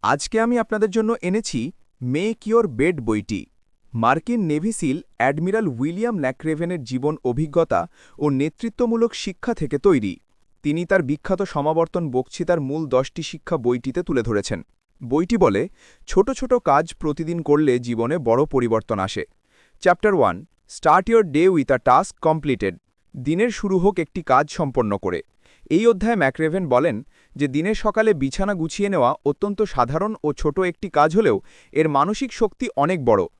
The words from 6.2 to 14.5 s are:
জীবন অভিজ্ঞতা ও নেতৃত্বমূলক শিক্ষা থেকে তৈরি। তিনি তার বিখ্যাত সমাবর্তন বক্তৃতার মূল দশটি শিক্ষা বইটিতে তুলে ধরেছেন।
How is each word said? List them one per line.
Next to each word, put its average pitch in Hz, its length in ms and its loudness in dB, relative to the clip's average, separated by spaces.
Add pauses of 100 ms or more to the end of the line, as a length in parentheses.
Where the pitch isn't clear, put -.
জীবন 127 320 -4 (100)
অভিজ্ঞতা 143 640 0 (320)
ও 147 100 0
নেতৃত্বমূলক 226 840 -2
শিক্ষা - 380 -6
থেকে 143 240 -4
তৈরি। 123 400 2 (460)
তিনি 156 220 -2
তার 190 180 2
বিখ্যাত 151 380 -2
সমাবর্তন 165 720 -2
বক্তৃতার 165 500 -2
মূল 147 240 -4
দশটি 131 380 0
শিক্ষা - 340 -6
বইটিতে 123 460 -2
তুলে 135 180 -2
ধরেছেন। 104 380 -2 (420)